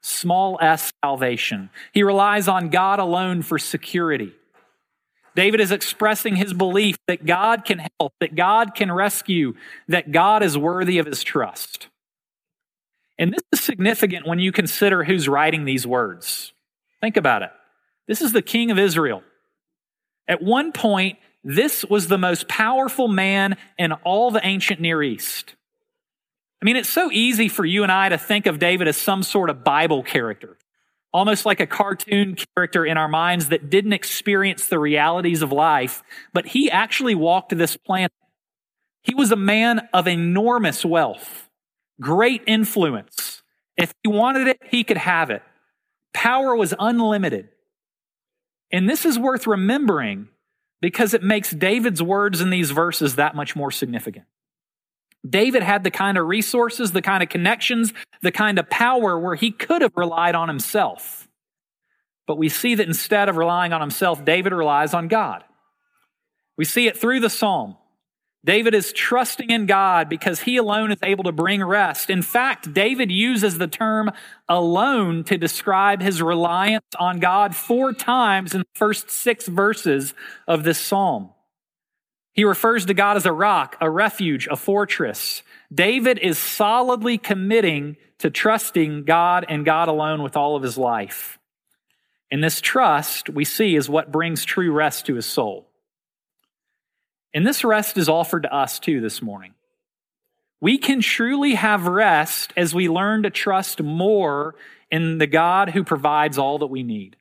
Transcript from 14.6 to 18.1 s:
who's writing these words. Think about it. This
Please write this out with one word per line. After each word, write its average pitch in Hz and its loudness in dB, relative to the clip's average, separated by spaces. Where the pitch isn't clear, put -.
who's 160 0
writing 151 2
these 131 -2
words. 113 -4
Think 220 0
about 131 2
it. 92 -8
This 220 -4